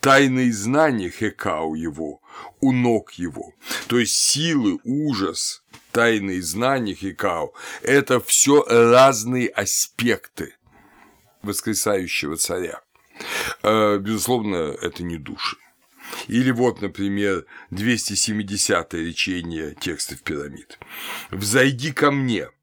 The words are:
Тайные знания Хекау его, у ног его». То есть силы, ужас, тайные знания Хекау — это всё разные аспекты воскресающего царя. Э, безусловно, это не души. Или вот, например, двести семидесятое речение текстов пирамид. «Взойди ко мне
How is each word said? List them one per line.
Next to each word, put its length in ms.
Тайные 520
знания 580
Хекау 640
его, 460
у 120
ног 400
его». 400
То 120
есть 160
силы, 680
ужас, 800
тайные 500
знания 520
Хекау — 600
это 360
всё 480
разные 840
аспекты 1080
воскресающего 960
царя. 440
Э, 360
безусловно, 580
это 480
не 140
души. 380
Или 240
вот, 320
например, 640
двести 440
семидесятое 880
речение 760
текстов 420
пирамид. 580
«Взойди 640
ко 180
мне 380